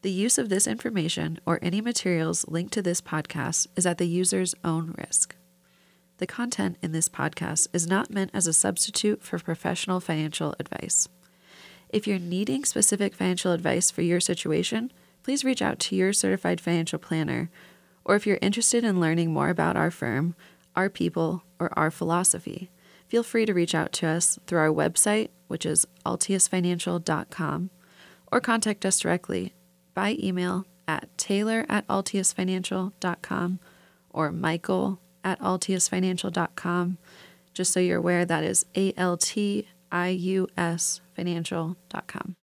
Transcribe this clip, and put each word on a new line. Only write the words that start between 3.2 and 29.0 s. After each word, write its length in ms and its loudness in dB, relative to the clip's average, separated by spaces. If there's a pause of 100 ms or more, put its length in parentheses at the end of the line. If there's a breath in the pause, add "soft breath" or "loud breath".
is 80 2
at 140 2
the 100 2
user's 460 0 (100)
own 320 -2
risk. 400 -2 (800 soft breath)
The 100 -2
content 560 -4
in 100 -4
this 180 0
podcast 640 -2
is 120 0
not 240 0
meant 220 -2
as 140 0
a 80 0
substitute 680 2
for 160 -6
professional 600 -2
financial 580 -2
advice. 520 -2 (800 loud breath)
If 160 -2
you're 120 0
needing 460 -2
specific 500 0
financial 380 0
advice 380 0
for 100 -6
your 200 2
situation, 720 -2 (320 soft breath)
please 200 -2
reach 160 2
out 180 -2
to 160 -2
your 160 4
certified 480 2
financial 400 0
planner, 520 -2 (520 loud breath)
or 140 2
if 100 0
you're 140 2
interested 420 2
in 160 4
learning 320 2
more 200 2
about 260 2
our 140 2
firm, 440 -2 (400 loud breath)
our 140 2
people, 540 -2 (160)
or 200 -2
our 120 4
philosophy, 800 -2 (380 soft breath)
feel 140 2
free 220 2
to 80 2
reach 220 2
out 180 0
to 140 -2
us 400 2
through 140 2
our 80 6
website, 600 2 (180)
which 200 -6
is 200 2 (200)
altiusfinancial 960 0
dot 240 -2
com, 400 -4 (640 loud breath)
or 80 4
contact 460 0
us 140 2